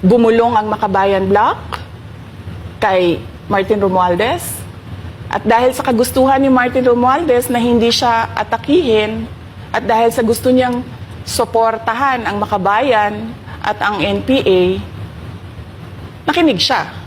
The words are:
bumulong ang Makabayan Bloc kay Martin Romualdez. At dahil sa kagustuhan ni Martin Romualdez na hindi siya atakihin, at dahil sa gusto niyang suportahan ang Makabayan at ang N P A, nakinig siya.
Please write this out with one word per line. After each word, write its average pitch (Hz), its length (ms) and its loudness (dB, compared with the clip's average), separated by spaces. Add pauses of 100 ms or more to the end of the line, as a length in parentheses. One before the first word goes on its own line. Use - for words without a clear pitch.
bumulong 233 560 4
ang 214 160 0
Makabayan 196 560 2
Bloc 208 240 4 (1300)
kay 185 400 2 (240)
Martin 202 320 0
Romualdez. 185 800 0 (720)
At - 160 -4
dahil 233 240 4
sa - 160 -6
kagustuhan 262 560 2
ni 269 80 4
Martin 254 320 2
Romualdez 247 640 2
na 240 160 0
hindi 233 320 4
siya 233 400 2
atakihin, 226 960 0 (400)
at 165 160 -4
dahil 226 240 4
sa 233 160 0
gusto 233 240 0
niyang 254 320 2 (400)
suportahan 226 1040 0
ang 202 160 -2
Makabayan 214 880 0 (320)
at - 160 -4
ang 202 240 -2
N 202 240 0
P 262 160 2
A, 185 180 4 (1700)
nakinig 302 320 2
siya. 214 320 -2 (160)